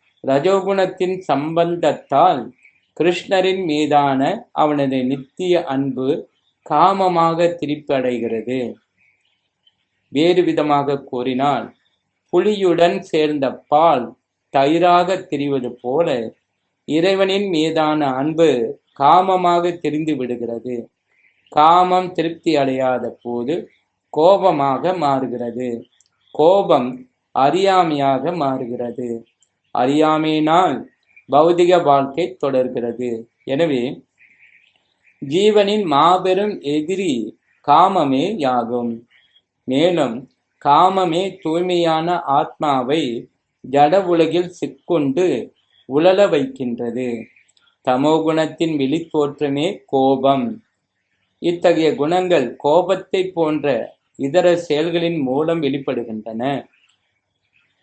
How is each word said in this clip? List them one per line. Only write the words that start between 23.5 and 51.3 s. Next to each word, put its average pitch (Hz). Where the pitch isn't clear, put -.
கோபமாக 160
மாறுகிறது. 123
கோபம் 160
அறியாமையாக 151
மாறுகிறது. 123
அறியாமையினால் 156
பௌதிக 170
வாழ்க்கை 143
தொடர்கிறது. 120
எனவே, 135
ஜீவனின் 208
மாபெரும் 185
எதிரி 151
காமமே 165
யாகும். 120
மேலும், 139
காமமே 185
தூய்மையான 170
ஆத்மாவை 139
ஜட 180
உலகில் 175
சிக்குண்டு 143
உழல 185
வைக்கின்றது. 123
தமோகுணத்தின் 160
வெளித்தோற்றமே 143
கோபம். 135